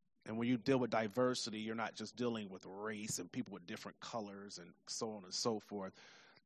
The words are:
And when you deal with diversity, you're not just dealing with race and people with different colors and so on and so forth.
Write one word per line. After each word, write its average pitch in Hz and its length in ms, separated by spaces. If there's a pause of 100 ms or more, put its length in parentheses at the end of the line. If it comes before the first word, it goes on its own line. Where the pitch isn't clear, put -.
(260)
And 110 140
when 120 80
you 127 100
deal 131 220
with 120 100
diversity, 113 720
you're 110 160
not 113 180
just 107 220
dealing 113 340
with 92 160
race 104 540
and - 120
people 110 220
with 90 140
different 107 320
colors 101 580
and 87 160 (140)
so 113 240
on 101 140
and 92 60
so 113 280
forth. 95 340 (520)